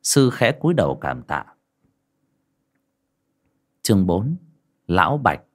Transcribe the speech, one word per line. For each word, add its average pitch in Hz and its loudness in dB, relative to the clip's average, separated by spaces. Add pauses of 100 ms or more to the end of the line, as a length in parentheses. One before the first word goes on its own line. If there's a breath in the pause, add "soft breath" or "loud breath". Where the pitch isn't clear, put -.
Sư 135 4
khẽ 120 0
cúi 165 -2
đầu 73 0
cảm 65 -6
tạ. 73 -8 (2250)
Chương 98 0
bốn, 101 -2 (520)
Lão 90 2
Bạch. 101 -2 (140)